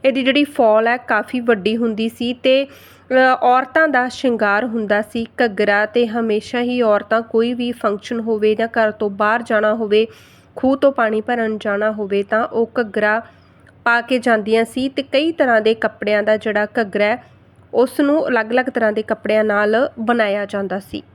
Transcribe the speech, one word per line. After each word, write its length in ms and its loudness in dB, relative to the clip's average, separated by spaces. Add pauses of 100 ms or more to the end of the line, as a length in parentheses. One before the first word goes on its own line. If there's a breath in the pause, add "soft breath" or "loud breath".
ਇਹਦੀ 180 2
ਜਿਹੜੀ 220 2
ਫਾਲ 440 2
ਹੈ 80 2
ਕਾਫੀ 440 -4
ਵੱਡੀ 360 0
ਹੁੰਦੀ 320 -2
ਸੀ 240 -6
ਤੇ, 320 2
ਅ, 760 0
ਔਰਤਾਂ 460 2
ਦਾ 200 0
ਸ਼ਿੰਗਾਰ 560 0
ਹੁੰਦਾ 380 -2
ਸੀ 240 -6 (180)
ਘੱਗਰਾ। 420 0
ਤੇ 200 0
ਹਮੇਸ਼ਾ 540 -2
ਹੀ 220 -2
ਔਰਤਾਂ 400 0
ਕੋਈ 320 0
ਵੀ 180 -4
ਫੰਕਸ਼ਨ 480 -4
ਹੋਵੇ 340 0
ਜਾਂ 140 -2
ਘਰ 220 0
ਤੋਂ 200 -4
ਬਾਹਰ 320 0
ਜਾਣਾ 320 0
ਹੋਵੇ, 320 0 (500 loud breath)
ਖੂਹ 200 0
ਤੋਂ 160 2
ਪਾਣੀ 280 0
ਭਰਨ 380 -2
ਜਾਣਾ 340 -2
ਹੋਵੇ 300 -2
ਤਾਂ 220 -2
ਉਹ 260 -2 (100)
ਘੱਗਰਾ 420 0 (600 loud breath)
ਪਾ 160 4
ਕੇ 180 -2
ਜਾਂਦੀਆਂ 460 2
ਸੀ 240 -4
ਤੇ 140 -4
ਕਈ 300 0
ਤਰ੍ਹਾਂ 280 2
ਦੇ 140 2
ਕੱਪੜਿਆਂ 480 -2
ਦਾ 140 2
ਜਿਹੜਾ 300 -2 (140)
ਘੱਗਰਾ 240 -2
ਹੈ, 200 -2 (500 loud breath)
ਉਸ 260 2
ਨੂੰ 280 2
ਅਲੱਗ-ਅਲੱਗ 380 0
ਤਰ੍ਹਾਂ 260 0
ਦੇ 100 -4
ਕੱਪੜਿਆਂ 420 -2
ਨਾਲ 540 0
ਬਣਾਇਆ 480 0
ਜਾਂਦਾ 320 -6
ਸੀ। 240 -12 (120)